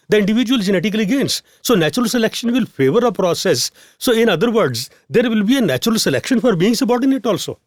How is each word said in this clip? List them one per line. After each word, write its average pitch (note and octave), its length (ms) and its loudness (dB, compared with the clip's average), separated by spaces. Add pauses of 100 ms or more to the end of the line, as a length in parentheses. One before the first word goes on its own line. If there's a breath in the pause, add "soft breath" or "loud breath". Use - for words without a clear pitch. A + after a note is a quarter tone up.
the G#3+ 100 2
individual A3 440 0
genetically G3+ 440 0
gains. A3 380 -2 (180 soft breath)
So A#3+ 140 0
natural F3+ 320 0
selection A#3 460 -2
will B3+ 120 0
favor D3+ 400 0
a A#3 60 2
process. E3+ 580 -2 (280 soft breath)
So B3 160 0
in A3+ 160 2
other F#3 200 0
words, D3 400 -2 (200 soft breath)
there G#3+ 200 2
will G#3+ 140 0
be B3 140 2
a C4 40 2
natural G#3 380 0
selection F3+ 400 0
for G#3+ 160 2
being G3 200 2
subordinate B3+ 500 0
also. D3+ 420 -4